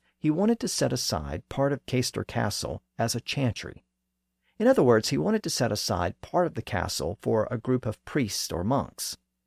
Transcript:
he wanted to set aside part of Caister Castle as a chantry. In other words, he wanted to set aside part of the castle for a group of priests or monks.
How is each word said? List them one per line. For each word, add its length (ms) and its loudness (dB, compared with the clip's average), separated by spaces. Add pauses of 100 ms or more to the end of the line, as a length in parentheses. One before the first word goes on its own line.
(200)
he 100 2
wanted 300 2
to 80 -4
set 260 0
aside 560 -4
part 240 0
of 140 -8
Caister 360 -2
Castle 600 -4 (160)
as 160 0
a 40 -4
chantry. 640 -4 (760)
In 80 4
other 160 6
words, 260 6
he 80 0
wanted 260 0
to 60 -4
set 220 0
aside 500 -2
part 240 0
of 80 -4
the 80 -6
castle 600 -4
for 280 2
a 80 -4
group 300 0
of 180 -6
priests 460 -2
or 120 -2
monks. 540 -2 (300)